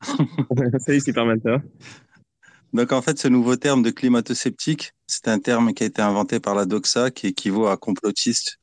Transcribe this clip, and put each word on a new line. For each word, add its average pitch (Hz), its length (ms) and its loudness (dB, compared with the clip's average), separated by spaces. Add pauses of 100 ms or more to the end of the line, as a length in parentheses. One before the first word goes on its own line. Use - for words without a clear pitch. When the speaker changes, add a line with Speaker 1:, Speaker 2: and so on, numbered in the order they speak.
Speaker 1:
<laughs> 131 840 -2
Salut, 143 140 4
Superman, 117 420 0
ça 113 80 0
va ? 139 120 0 (1120)
Speaker 2:
Donc, 120 180 0
en 131 100 2
fait, 151 160 -2
ce 139 100 0
nouveau 123 280 4
terme 135 260 2
de 113 80 4
climato-sceptique, 123 1000 -2 (140)
c'est - 220 -6
un 110 100 2
terme 117 360 2
qui 117 100 -2
a - 20 0
été 107 160 -2
inventé 101 380 0
par 101 140 -2
la 101 120 2
DOXA, 107 440 0
qui - 180 -6
équivaut 101 400 0
à 98 80 2
complotiste - 880 -2